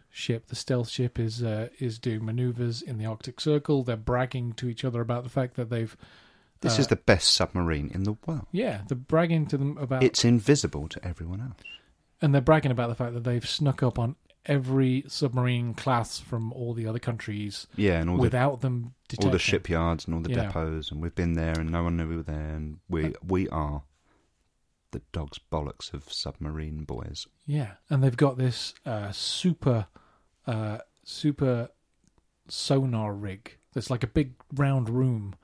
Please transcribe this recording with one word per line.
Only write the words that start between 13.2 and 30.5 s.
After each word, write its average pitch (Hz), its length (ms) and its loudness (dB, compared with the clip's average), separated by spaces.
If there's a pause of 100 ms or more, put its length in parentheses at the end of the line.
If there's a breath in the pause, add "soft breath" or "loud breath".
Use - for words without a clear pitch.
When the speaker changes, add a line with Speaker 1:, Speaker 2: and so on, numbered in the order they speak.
Speaker 1:
they've 120 240 0
snuck - 340 0
up 127 160 2
on 120 200 0 (280)
every 131 640 2
submarine 123 680 0
class 120 460 0
from 113 320 -4
all 120 220 -6
the 113 120 -4
other 113 140 -4
countries 104 680 -6 (120)
Speaker 2:
Yeah, 92 240 4
and 85 80 2
all 90 80 4
the, 127 60 4
Speaker 1:
without 127 360 2
them 123 240 -2
Speaker 2:
all 120 80 -10 (160)
the - 80 -10
Speaker 1:
detecting. 98 240 4
Speaker 2:
shipyards 82 640 0
and 82 80 -2
all 82 80 0
the 82 100 -2
Speaker 1:
Yeah. 117 160 0
Speaker 2:
depots, 80 440 -4
and 73 100 -6
we've 82 140 -6
been 85 200 2
there 80 220 2
and 80 140 -2
no 85 120 0
one 85 120 2
knew 82 140 0
we 82 80 -2
were 82 60 -4
there, 76 320 -4
and 78 240 -8 (100)
we, 80 160 0
Speaker 1:
Uh, 78 60 0 (140)
Speaker 2:
we 92 220 2
are 73 360 -2 (1080)
the - 100 -8 (100)
dog's 78 280 -6 (120)
bollocks 73 400 -4
of - 220 -12
submarine 78 720 -8
boys. - 420 -8 (220)
Speaker 1:
Yeah, 143 240 -2 (180)
and 135 140 4
they've 127 120 4
got 135 220 4
this, 127 380 -2 (100)
uh, 104 260 -4
super, 127 760 0 (580 soft breath)
uh, 107 340 -4 (240)